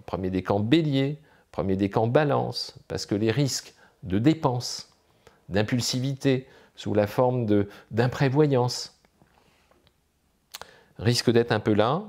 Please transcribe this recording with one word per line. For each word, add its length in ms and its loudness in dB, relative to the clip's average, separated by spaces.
premier 240 -6
décan 300 0
Bélier, 600 0
premier 240 -2
décan 320 0
Balance, 720 -2
parce 180 -8
que 100 -2
les 160 2
risques 420 -2
de 160 -2
dépenses, 760 -2
d'impulsivité, 1000 -2
sous 180 -6
la 140 2
forme 380 0
de, 220 2
d'imprévoyance, 1080 0
risquent 320 2
d'être 200 4
un 80 2
peu 140 0
là. 360 2